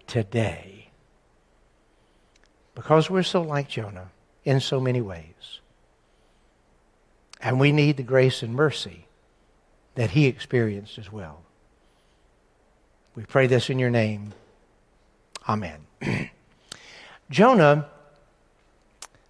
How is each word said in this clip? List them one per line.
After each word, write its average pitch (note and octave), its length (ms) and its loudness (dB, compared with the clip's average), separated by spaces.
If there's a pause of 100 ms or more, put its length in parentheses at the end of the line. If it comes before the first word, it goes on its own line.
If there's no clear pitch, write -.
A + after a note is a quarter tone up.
today. G2 840 -4 (1800)
Because D#3 340 2
we're F#3 140 0
so F3 180 -2
like C#3+ 260 -4
Jonah G2 440 -12 (340)
in C3+ 160 2
so C3+ 180 -4
many B2 220 -2
ways. F2 600 -14 (1800)
And B2+ 180 -2
we C#3+ 140 4
need D3 240 2
the C3+ 60 -10
grace B2+ 400 2
and A2+ 120 -8
mercy A#2+ 520 -4 (880)
that A#2 160 -2
he C#3+ 160 4
experienced A2 720 -4
as G2+ 120 -18
well. E2 300 -16 (1700)
We A2 100 -14
pray C3+ 220 2
this B2 240 2
in C3 80 -2
your B2 120 0
name. G#2+ 440 -2 (1160)
Amen. E2+ 380 -6 (160)
<clears throat> - 280 -6 (1000)
Jonah D#3 580 6 (1400)